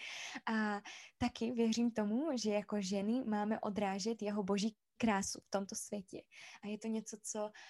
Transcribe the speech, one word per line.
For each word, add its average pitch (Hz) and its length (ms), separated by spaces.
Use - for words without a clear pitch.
A 214 340
taky 240 340
věřím 233 380
tomu, 220 440
že 214 160
jako 208 300
ženy 202 440
máme 214 360
odrážet 202 600
jeho 208 200
boží 196 340
krásu 196 440
v - 100
tomto 196 240
světě. - 480
A 208 40
je 208 120
to 220 100
něco, 220 340
co, 208 280